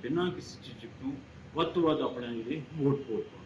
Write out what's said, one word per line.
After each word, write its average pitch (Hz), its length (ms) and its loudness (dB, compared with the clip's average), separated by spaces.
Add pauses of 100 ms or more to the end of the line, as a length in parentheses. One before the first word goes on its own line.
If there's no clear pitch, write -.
ਬਿਨਾਂ 170 300 2
ਕਿਸੇ - 320 -8
ਝਿਜਕ - 260 -12 (120)
ਤੋਂ 135 100 -4 (440)
ਵੱਧ 165 120 4
ਤੋਂ 175 140 2
ਵੱਧ 156 200 6
ਆਪਣਾ 120 320 -2
ਜਿਹੜੇ 123 280 -2 (120)
ਵੋਟ 143 280 4
ਪਾਉਣ। 107 200 -2 (240)